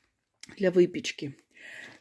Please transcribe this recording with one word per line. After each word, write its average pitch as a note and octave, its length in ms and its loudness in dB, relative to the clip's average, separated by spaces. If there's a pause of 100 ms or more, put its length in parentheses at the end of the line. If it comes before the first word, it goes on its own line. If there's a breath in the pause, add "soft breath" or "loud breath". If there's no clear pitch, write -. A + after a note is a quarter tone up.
(560)
для F#3 140 2
выпечки. E3+ 640 0 (640 loud breath)